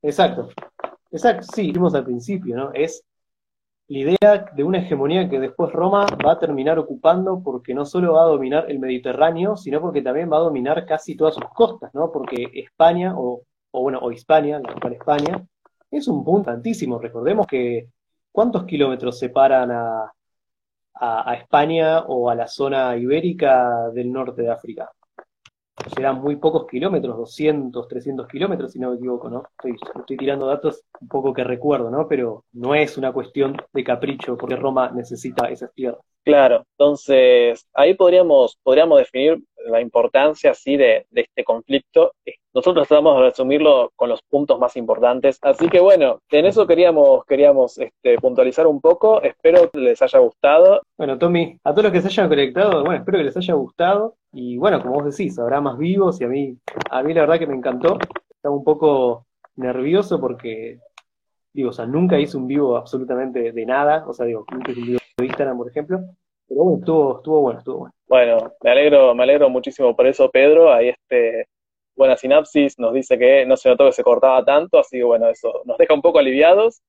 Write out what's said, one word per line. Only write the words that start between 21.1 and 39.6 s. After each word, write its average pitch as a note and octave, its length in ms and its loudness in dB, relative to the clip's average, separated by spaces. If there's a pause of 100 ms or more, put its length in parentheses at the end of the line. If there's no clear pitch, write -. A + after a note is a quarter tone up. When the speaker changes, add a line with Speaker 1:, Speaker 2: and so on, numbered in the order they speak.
Speaker 1:
a A#2+ 40 -4
España D#3+ 720 0
o A#2+ 240 -2
a - 20 0
la A2+ 140 -6
zona C3+ 500 -4
ibérica B2+ 960 -2
del B2 180 -8
norte B2+ 300 -8
de A#2 80 -4
África? A2+ 400 -12 (1040)
Serán C3 260 -4
muy C#3+ 160 -4
pocos D#3+ 300 -2
kilómetros, C3 500 -6
doscientos, B2+ 680 -6
trescientos B2+ 400 -12
kilómetros, D#3+ 440 -8
si B2+ 80 -18
no B2+ 120 -6
me B2 60 -8
equivoco, B2 320 -10
¿no? B2 140 -12 (140)
Estoy, A#2+ 180 -10 (240)
estoy - 180 -12
tirando C3+ 300 -6
datos D3 360 -6 (180)
un A#2+ 60 -20
poco C3+ 260 -4
que C3 100 -6
recuerdo, B2 460 -4
¿no? D3+ 180 -6
Pero B2 460 -6
no B2 220 -4
es D3+ 220 -2
una C3 140 -6
cuestión C3+ 440 -4 (180)
de C3+ 100 -6
capricho, B2+ 540 -6
porque B2+ 180 -8
Roma C3 380 -4
necesita B2 560 -8
esas B2+ 240 -14
tierras. B2+ 280 -10 (220)
Speaker 2:
Claro, C#3+ 480 4
entonces B2+ 1000 2
ahí D3+ 200 4
podríamos, F3 680 4
podríamos D3+ 340 4
definir C#3 460 0 (240)